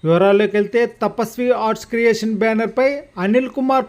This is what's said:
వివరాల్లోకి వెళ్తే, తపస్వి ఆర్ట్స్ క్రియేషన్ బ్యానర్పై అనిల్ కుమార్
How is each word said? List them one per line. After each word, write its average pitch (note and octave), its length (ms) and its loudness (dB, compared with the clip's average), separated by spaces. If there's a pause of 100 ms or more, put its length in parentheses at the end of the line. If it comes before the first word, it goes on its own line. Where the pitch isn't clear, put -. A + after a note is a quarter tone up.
వివరాల్లోకి G3 540 2
వెళ్తే, G#3 280 0 (160)
తపస్వి A3+ 500 -2
ఆర్ట్స్ A3 360 -2
క్రియేషన్ A3 480 0
బ్యానర్పై A3 540 0 (280)
అనిల్ A3+ 320 0
కుమార్ C4 400 -2